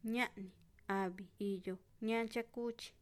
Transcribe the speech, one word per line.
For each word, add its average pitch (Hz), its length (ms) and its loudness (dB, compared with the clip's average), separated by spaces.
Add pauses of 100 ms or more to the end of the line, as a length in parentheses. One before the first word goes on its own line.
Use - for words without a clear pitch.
Ña'ni, 220 480 0 (360)
avi, 190 380 0 (140)
iyo, 190 380 0 (240)
ña 226 260 2
chakuchi 233 640 -4 (100)